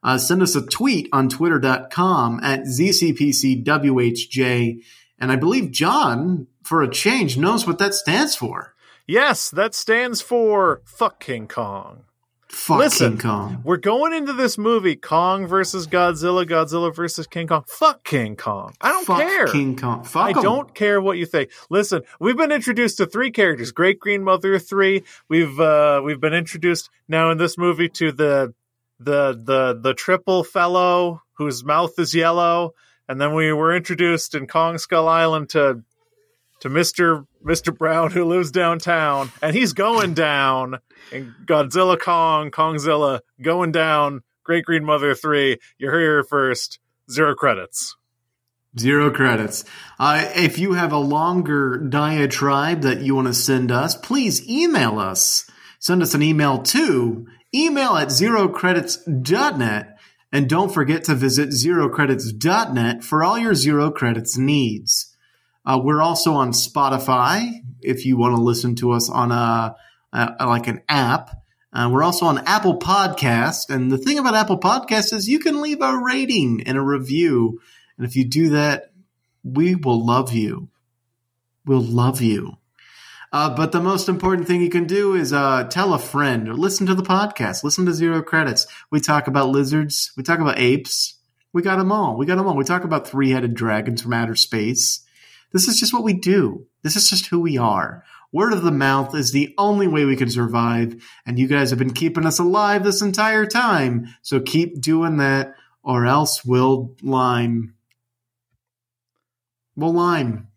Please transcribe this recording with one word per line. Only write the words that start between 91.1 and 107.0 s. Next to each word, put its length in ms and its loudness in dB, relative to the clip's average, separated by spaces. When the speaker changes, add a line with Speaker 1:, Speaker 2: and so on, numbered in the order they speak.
Speaker 1:
We 80 0
got 180 0
'em 120 0
all. 260 0
We 80 -2
got 140 0
'em 80 0
all. 80 0
We 80 0
talk 220 -2
about 220 -2
three-headed 460 0
dragons 480 -2
from 120 -6
outer 220 -2
space. 640 -2
This 160 2
is 120 0
just 140 0
what 100 -2
we 100 2
do. 520 0
This 140 -4
is 140 2
just 180 -2
who 120 0
we 180 0
are. 460 -2
Word 220 2
of 100 -2
the 80 2
mouth 420 0
is 180 -2
the 280 0
only 280 2
way 180 2
we 100 2
can 140 0
survive, 640 0
and 120 -4
you 100 2
guys 220 2
have 100 0
been 140 0
keeping 320 -2
us 140 0
alive 440 2
this 180 0
entire 440 0
time, 640 0
so 160 0
keep 420 -2
doing 360 0
that, 360 0
or 240 0
else 380 0
we'll 580 2